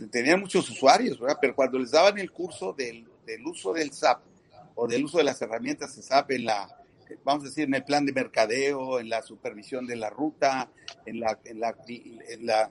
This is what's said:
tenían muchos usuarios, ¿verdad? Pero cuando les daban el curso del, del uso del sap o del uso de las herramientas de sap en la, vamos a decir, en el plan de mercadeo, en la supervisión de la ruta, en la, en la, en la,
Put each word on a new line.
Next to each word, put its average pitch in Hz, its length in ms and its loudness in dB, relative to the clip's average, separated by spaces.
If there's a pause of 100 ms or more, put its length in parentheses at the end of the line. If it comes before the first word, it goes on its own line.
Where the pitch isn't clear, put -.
(100)
tenían 139 300 4
muchos 190 280 0
usuarios, 170 500 4
¿verdad? 131 220 0
Pero 127 160 2
cuando 131 220 2
les 123 140 -4
daban 196 260 6
el 185 120 -6
curso 180 440 -8
del, 117 340 -10 (160)
del 113 220 -12
uso 180 260 -6
del 156 200 -2
sap - 300 0 (520)
o 117 120 -2
del 127 200 0
uso 170 120 0
de 151 60 6
las 139 160 0
herramientas 127 560 -6
de 110 60 -18
sap 135 280 2
en 123 140 -2
la, 101 240 -2 (560)
vamos 143 200 0
a 135 40 -12
decir, 147 160 -2
en 135 100 0
el 135 100 -2
plan 143 200 2
de 135 80 0
mercadeo, 131 880 0
en 113 80 -10
la 113 140 -2
supervisión 117 640 -10
de 120 100 -6
la 110 140 -4
ruta, 135 600 0 (360)
en 113 120 -8
la, 110 280 -2
en 110 140 -12
la, 113 140 -2 (140)
en 117 580 -14
la, 110 240 4